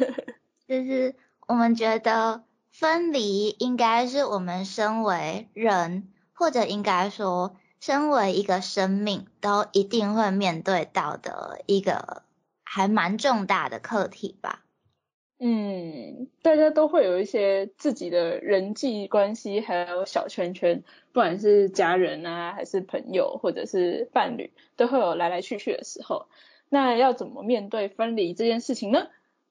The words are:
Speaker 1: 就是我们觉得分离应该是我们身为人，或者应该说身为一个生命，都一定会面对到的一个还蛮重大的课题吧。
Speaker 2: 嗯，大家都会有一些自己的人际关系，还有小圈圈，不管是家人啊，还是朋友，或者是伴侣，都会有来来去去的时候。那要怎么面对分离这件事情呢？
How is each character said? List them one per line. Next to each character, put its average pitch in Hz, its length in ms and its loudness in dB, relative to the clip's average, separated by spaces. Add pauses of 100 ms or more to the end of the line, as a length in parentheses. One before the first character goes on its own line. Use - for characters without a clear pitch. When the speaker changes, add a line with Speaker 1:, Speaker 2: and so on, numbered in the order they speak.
(680)
Speaker 1:
就 262 180 0
是 262 280 0 (340)
我 233 60 2
们 233 200 4
觉 226 240 2
得 226 460 0 (260)
分 330 420 0
离 208 460 0
应 247 180 -2
该 233 300 4
是 269 180 0
我 214 140 -2
们 180 260 -4
身 220 380 -2
为 180 500 -2
人， 185 560 0 (240)
或 330 180 0
者 247 140 2
应 202 180 -4
该 196 280 2
说 185 460 -4 (220)
身 294 300 0
为 226 240 2
一 185 100 2
个 190 200 0
生 190 260 0
命， 196 380 -2 (160)
都 202 300 2
一 196 120 4
定 208 300 0
会 220 160 2
面 185 320 0
对 180 280 0
到 151 280 -4
的 - 480 -12
一 196 160 2
个 - 400 -4 (420)
还 196 240 -2
蛮 208 300 2
重 233 280 0
大 170 220 0
的 117 120 -8
课 202 280 -2
题 - 320 -12
吧。 - 220 -8 (760)
Speaker 2:
嗯， 190 880 -4 (120)
大 320 160 6
家 311 140 6
都 311 180 4
会 302 160 4
有 180 160 2
一 208 60 -2
些 196 400 0 (100)
自 294 160 -2
己 180 160 -8
的 170 300 0
人 196 360 0
际 208 340 -4
关 208 260 2
系， 208 260 -4
还 226 140 -4
有 175 320 -4
小 - 200 -4
圈 180 280 -6
圈， 175 280 0 (300)
不 247 80 2
管 185 180 2
是 202 300 6
家 185 280 2
人 160 280 0
啊， 170 300 -8
还 202 100 -10
是 - 160 -4
朋 - 320 -8
友， - 300 0
或 180 100 0
者 - 140 -8
是 180 480 -2
伴 175 240 0
侣， - 160 -12 (220)
都 233 100 4
会 262 120 0
有 220 160 2
来 170 140 0
来 180 140 -4
去 - 160 -8
去 - 180 -4
的 - 80 -10
时 - 180 -16
候。 - 260 -8 (420)
那 262 260 2
要 247 160 6
怎 233 140 -8
么 - 160 -14
面 208 260 -2
对 208 200 -4
分 226 280 -4
离 180 160 0
这 220 140 -2
件 233 160 0
事 262 120 -4
情 208 160 -6
呢？ 294 180 2 (420)